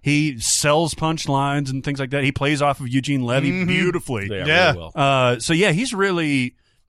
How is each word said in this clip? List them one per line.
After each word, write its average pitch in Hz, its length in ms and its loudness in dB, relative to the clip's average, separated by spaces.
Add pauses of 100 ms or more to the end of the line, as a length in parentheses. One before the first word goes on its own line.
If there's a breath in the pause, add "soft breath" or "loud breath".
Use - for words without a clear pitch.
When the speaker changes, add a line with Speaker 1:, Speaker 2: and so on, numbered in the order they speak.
Speaker 1:
He 147 380 0
sells 151 540 2
punchlines 143 760 -2
and 131 120 -4
things 143 160 -4
like 135 120 -4
that. 143 120 0
He 139 80 2
plays 139 300 0
off 143 180 0
of 135 100 -8
Eugene 131 340 0
Levy 127 280 0
Speaker 2:
Mm-hmm. 175 160 -2
Speaker 1:
beautifully. 175 640 -2
Speaker 3:
Yeah, 98 160 -4
Speaker 2:
Yeah. 170 220 4
Speaker 3:
really 113 120 0
well. 80 160 -14
Speaker 1:
Uh, 131 440 2
so, 165 140 -2
yeah, 180 180 4
he's 240 240 -2
really, 160 600 0 (340)